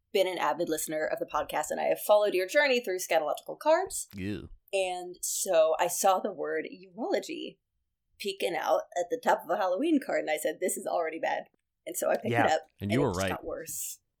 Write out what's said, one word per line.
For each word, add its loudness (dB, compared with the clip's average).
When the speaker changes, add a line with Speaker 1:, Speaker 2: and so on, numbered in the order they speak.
Speaker 1:
been 6
an -2
avid 2
listener -2
of -2
the -4
podcast, -2
and -2
I 0
have 2
followed 6
your 0
journey 4
through -4
scatological -2
cards. 2
Speaker 2:
Ew. -6
Speaker 1:
And -2
so 2
I 2
saw 4
the -4
word -4
urology -6
peeking -4
out 0
at -2
the -4
top 2
of -6
a 0
Halloween 2
card, -2
and -4
I 0
said, -2
"This 0
is -8
already -2
bad." -2
And -8
so -2
I 2
picked -6
Speaker 3:
Yeah. 4
Speaker 1:
it 4
up, 2
Speaker 2:
And -4
Speaker 1:
and -2
Speaker 2:
you 4
Speaker 1:
it 4
Speaker 2:
were 2
Speaker 1:
just 0
Speaker 2:
right. 2
Speaker 1:
got -6
worse. -8